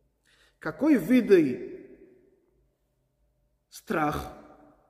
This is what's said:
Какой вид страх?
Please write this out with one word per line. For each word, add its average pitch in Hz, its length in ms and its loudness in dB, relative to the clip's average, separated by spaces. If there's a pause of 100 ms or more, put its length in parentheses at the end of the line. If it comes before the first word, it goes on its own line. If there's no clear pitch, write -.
(580)
Какой 269 380 -2
вид 185 1000 0 (1700)
страх? - 640 -6 (560)